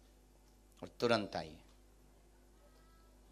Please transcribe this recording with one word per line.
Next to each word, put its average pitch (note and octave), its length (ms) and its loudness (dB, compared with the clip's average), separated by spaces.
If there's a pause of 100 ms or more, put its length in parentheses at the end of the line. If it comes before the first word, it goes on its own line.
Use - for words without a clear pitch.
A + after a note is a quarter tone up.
(840)
और F#2 60 -12 (120)
तुरंत A2+ 360 2
आइए। D#2+ 240 -8 (1700)